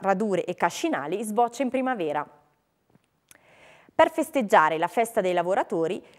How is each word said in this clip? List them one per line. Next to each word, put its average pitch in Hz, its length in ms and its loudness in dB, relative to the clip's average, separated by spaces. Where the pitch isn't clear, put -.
radure 196 440 0
e 175 100 -4
cascinali 180 680 -2
sboccia 226 380 0
in 254 80 -2
primavera. 202 580 -4
Per 330 160 6
festeggiare 196 680 2
la 165 100 0
festa 226 340 -2
dei 185 120 0
lavoratori, 175 680 -2